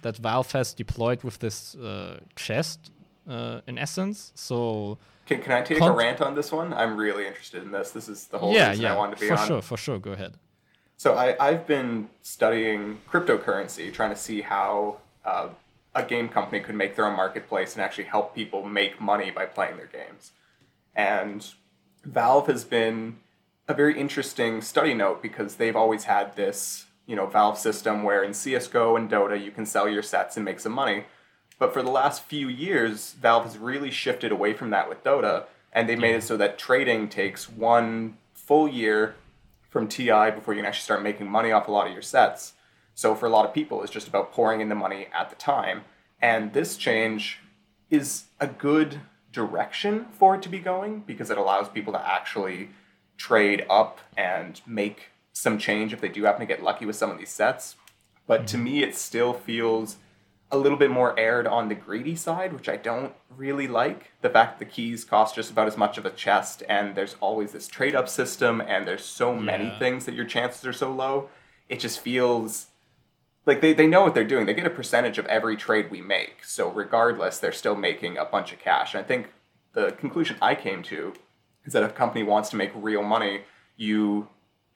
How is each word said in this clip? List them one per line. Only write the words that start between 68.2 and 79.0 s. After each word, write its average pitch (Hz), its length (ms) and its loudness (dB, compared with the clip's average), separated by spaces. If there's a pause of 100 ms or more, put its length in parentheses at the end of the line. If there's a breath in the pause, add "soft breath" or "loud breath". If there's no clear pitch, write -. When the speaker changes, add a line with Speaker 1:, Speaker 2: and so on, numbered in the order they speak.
Speaker 2:
and 98 260 -2
there's 92 180 -6
so 120 320 -2
many 107 300 -2
Speaker 1:
Yeah. - 120 -8
Speaker 2:
things 127 280 -2
that 123 80 -8
your 120 100 -6
chances 120 420 -4
are 127 60 -6
so 131 180 -4
low. 135 380 -2 (400 loud breath)
It 123 100 -8
just 117 220 -6
feels 120 640 0 (800)
like 139 140 6
they, 156 140 8
they 156 120 8
know 180 160 8
what 170 120 6
they're 113 100 4
doing. 113 220 2
They 107 80 2
get 175 120 0
a - 40 2
percentage 120 480 0
of 104 80 -4
every 110 300 2
trade 107 340 0
we 90 120 -10
make. - 420 -2
So - 240 -2
regardless, 104 720 2
they're 85 140 -2
still 104 240 0
making 87 420 -2
a 85 60 -2
bunch 95 280 -2
of - 60 -18
cash. - 360 0
And 98 100 -6